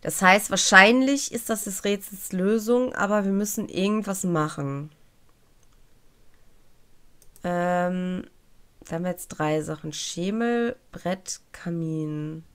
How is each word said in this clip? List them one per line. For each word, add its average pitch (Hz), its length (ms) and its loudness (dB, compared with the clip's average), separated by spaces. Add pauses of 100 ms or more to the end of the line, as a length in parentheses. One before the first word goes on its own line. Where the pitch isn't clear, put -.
Das - 180 -4
heißt, 190 300 6
wahrscheinlich 247 800 6
ist - 180 -8
das 220 160 -2
des 190 200 -8
Rätsels 202 480 -6
Lösung, 220 600 2
aber 202 320 0
wir 196 60 0
müssen 202 380 -2
irgendwas 196 560 -2
machen. 151 680 -2 (2500)
Ähm, 180 800 -2 (580)
da 165 120 -8
haben 170 80 -4
wir 180 80 -2
jetzt - 160 -12
drei 151 340 -2
Sachen. 156 300 -10
Schemel, 233 840 -4 (140)
Brett, 185 500 -8 (120)
Kamin. 156 920 -6 (120)